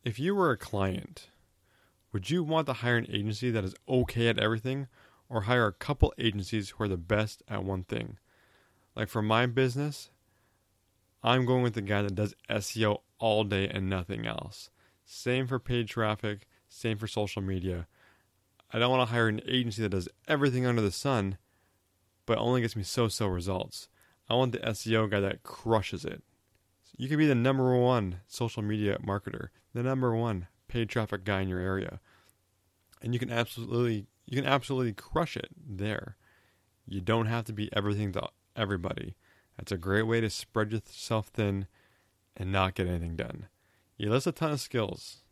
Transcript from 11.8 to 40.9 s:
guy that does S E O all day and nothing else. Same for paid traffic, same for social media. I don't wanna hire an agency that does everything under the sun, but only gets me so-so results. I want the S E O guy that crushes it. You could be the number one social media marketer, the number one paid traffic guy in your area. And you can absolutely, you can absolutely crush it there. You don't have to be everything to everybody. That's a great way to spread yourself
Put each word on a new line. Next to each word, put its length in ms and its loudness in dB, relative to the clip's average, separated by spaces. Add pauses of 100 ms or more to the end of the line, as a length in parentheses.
guy 220 2
that 100 -2
does 220 -2 (120)
S 300 -4
E 80 2
O 160 2 (160)
all 260 4
day 240 0
and 220 -2
nothing 380 -4
else. 420 -8 (340)
Same 440 -2
for 100 -2
paid 300 0
traffic, 600 -2 (220)
same 300 -4
for 80 -4
social 340 -2
media. 460 -2 (840)
I 80 -4
don't 120 4
wanna 140 4
hire 240 4
an 180 -2
agency 340 0
that 80 0
does 200 -2 (180)
everything 380 2
under 160 2
the 100 2
sun, 460 0 (880)
but 120 0
only 240 2
gets 140 -2
me 80 -4
so-so 440 0
results. 600 -4 (400)
I 60 2
want 180 4
the 160 -4
S 180 -4
E 100 2
O 120 4
guy 140 2
that 220 -2
crushes 600 -2
it. 180 -8 (760)
You 100 -6
could 100 0
be 100 6
the 80 6
number 420 4
one 500 4
social 340 -4
media 360 0
marketer, 520 -4 (240)
the 100 -2
number 320 2
one 320 0 (200)
paid 220 -2
traffic 340 -2
guy 180 2
in 60 0
your 120 0
area. 400 -2 (1040)
And 120 -2
you 60 0
can 120 -4
absolutely, 760 0 (180)
you 160 -2
can 80 0
absolutely 440 2
crush 440 -4
it 180 -8
there. 600 -6 (720)
You 140 -6
don't 260 2
have 180 0
to 80 -8
be 180 -4
everything 420 0
to 140 -4 (280)
everybody. 600 -2 (420)
That's 140 -8
a 60 0
great 260 2
way 160 4
to 100 2
spread 420 -2
yourself 560 -4